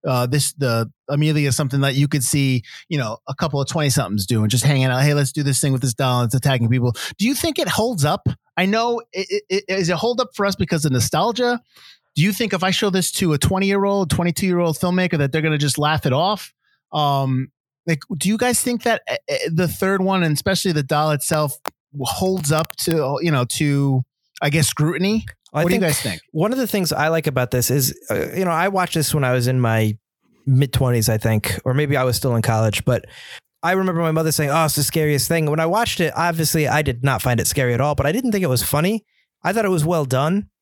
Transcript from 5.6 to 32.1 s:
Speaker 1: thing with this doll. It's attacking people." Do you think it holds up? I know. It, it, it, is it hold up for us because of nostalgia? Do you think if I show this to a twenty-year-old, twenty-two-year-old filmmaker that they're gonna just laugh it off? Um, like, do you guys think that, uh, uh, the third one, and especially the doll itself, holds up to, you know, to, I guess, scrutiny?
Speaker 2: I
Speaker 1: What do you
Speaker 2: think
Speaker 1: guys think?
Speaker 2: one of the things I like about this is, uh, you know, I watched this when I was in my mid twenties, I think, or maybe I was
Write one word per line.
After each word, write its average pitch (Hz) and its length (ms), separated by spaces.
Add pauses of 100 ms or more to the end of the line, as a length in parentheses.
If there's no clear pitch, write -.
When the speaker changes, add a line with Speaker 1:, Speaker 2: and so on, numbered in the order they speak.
Speaker 1:
thing 139 120
with 127 100
this 127 100
doll. 127 300
It's 113 100
attacking 123 360
people." 123 240 (260)
Do 208 80
you 269 80
think 320 240
it 277 80
holds 208 360
up? 156 240 (300)
I 185 80
know. 226 360 (100)
It, 196 380
it, 190 200
it, 190 80
is 175 120
it 175 80
hold 233 220
up 247 140
for 202 140
us 190 80
because 160 300
of 143 60
nostalgia? 226 680 (540)
Do 151 80
you 208 80
think 202 220
if 185 100
I 190 80
show 202 180
this 180 240
to 165 200
a 143 40
twenty-year-old, 196 720
twenty-two-year-old 175 680
filmmaker 180 420
that 139 120
they're 156 120
gonna 156 160
just 147 180
laugh 151 300
it 131 60
off? 185 380 (400)
Um, 139 560 (400)
like, 160 140 (160)
do 180 120
you 220 80
guys 247 240
think 240 220
that, 226 260
uh, 127 60 (120)
uh, 143 80 (160)
the 165 160
third 190 360
one, 190 180
and 160 100
especially 180 420
the 151 100
doll 151 260
itself, 151 460 (440)
holds 165 520
up 160 300
to, 143 380
you 160 120
know, 127 140
to, 139 580 (400)
I 147 80
guess, 151 160
scrutiny? 180 580 (260)
Speaker 2:
I 151 120
Speaker 1:
What 175 60
do 180 40
you 190 80
Speaker 2:
think 175 80
Speaker 1:
guys 143 120
think? 90 200 (120)
Speaker 2:
one 180 180
of 262 80
the 240 80
things 190 260
I 151 140
like 165 180
about 127 240
this 123 220
is, 135 260 (140)
uh, - 240
you 190 100
know, 175 60
I 170 160
watched 190 260
this - 180
when 147 120
I 127 80
was 123 160
in 127 120
my 113 380 (480)
mid 135 260
twenties, 120 380
I 110 80
think, 110 480
or 131 80
maybe 143 240
I 127 60
was 123 120